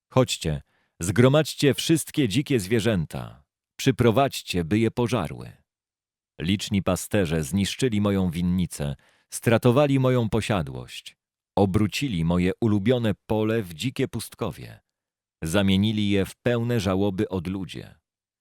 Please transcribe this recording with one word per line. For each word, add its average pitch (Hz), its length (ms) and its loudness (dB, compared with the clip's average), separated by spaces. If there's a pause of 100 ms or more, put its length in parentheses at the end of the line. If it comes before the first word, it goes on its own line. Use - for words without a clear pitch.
(140)
Chodźcie, 82 480 0 (380)
zgromadźcie 127 720 2
wszystkie 147 560 0
dzikie 127 300 0
zwierzęta, 90 840 -2 (340)
przyprowadźcie, 120 880 2
by 104 160 0
je 113 120 2
pożarły. 76 600 -4 (880)
Liczni 95 420 0
pasterze 85 600 0
zniszczyli 101 580 0
moją 98 300 2
winnicę, 85 640 -2 (380)
stratowali 127 680 2
moją 127 300 2
posiadłość, 69 880 -4 (380)
obrócili 101 680 2
moje 90 260 2 (100)
ulubione 110 520 2 (120)
pole 110 380 0
w 87 100 -14
dzikie 117 340 -4
pustkowie, 64 720 -10 (640)
zamienili 101 680 2
je 98 160 2
w - 100 -14
pełne 120 440 -2
żałoby 95 500 0
odludzie. 87 680 -8 (460)